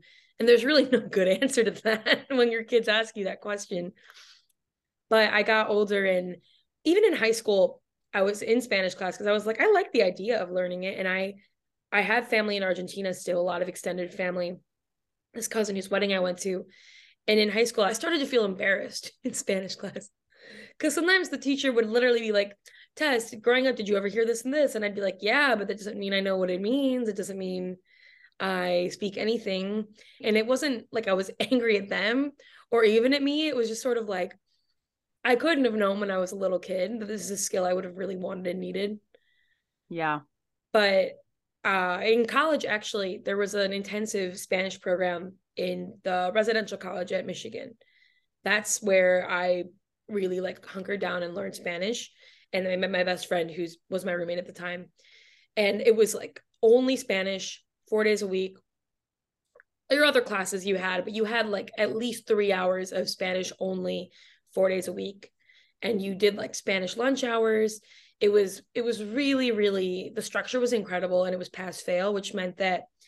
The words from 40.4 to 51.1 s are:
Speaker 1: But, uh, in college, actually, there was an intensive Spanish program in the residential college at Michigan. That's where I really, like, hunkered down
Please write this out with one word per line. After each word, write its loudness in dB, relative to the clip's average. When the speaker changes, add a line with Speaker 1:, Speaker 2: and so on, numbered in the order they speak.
Speaker 1:
But, 4
uh, 0
in 4
college, 2
actually, -4
there -2
was -2
an 0
intensive -6
Spanish -4
program -2
in -6
the 0
residential 0
college -6
at -4
Michigan. -12
That's -2
where 4
I 0
really, -4
like, -8
hunkered -8
down -4